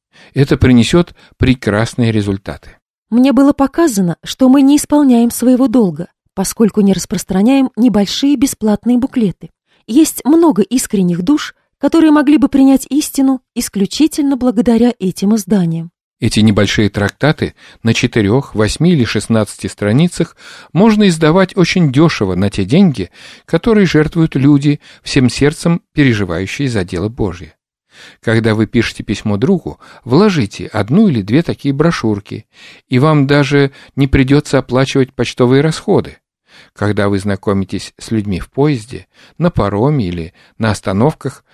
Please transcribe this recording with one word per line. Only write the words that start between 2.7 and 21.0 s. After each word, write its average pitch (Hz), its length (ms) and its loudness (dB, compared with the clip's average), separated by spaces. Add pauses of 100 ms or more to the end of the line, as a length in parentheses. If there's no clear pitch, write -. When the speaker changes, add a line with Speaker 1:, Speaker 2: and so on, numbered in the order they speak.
Speaker 2:
Мне 254 240 2
было 277 200 4
показано, 240 680 0
что - 260 0
мы 269 140 4
не 277 140 4
исполняем 254 540 2
своего 254 360 0
долга, 190 420 -2 (260)
поскольку 196 480 -2
не 196 100 2
распространяем 208 840 -2
небольшие 233 600 0
бесплатные 214 640 -2
буклеты. 220 520 -4 (360)
Есть 294 380 0
много 294 380 2
искренних 180 600 -2
душ, 294 320 -2 (240)
которые 320 340 2
могли 294 240 4
бы 269 120 2
принять 269 420 2
истину 269 520 -2 (120)
исключительно 277 840 -2
благодаря 233 640 0
этим 190 360 -2
изданиям. 170 560 -2 (300)
Speaker 1:
Эти 110 200 -2
небольшие 104 500 2
трактаты 104 640 -4 (300)
на 113 100 2
четырёх, 117 600 -2
восьми 107 340 0
или 143 140 2
шестнадцати 107 640 -4
страницах 143 680 -2 (360)
можно 208 360 2